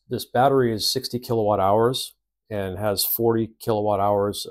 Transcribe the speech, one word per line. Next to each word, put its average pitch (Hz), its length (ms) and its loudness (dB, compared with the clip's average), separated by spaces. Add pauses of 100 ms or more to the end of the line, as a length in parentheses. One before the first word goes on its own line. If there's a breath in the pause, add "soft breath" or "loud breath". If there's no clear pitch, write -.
this 117 160 -6
battery 131 480 2
is 101 160 -4
sixty - 300 -4
kilowatt 107 420 0
hours 110 540 2 (360)
and 95 280 -6
has 101 260 -2
forty 113 540 0
kilowatt 104 400 0
hours 101 520 0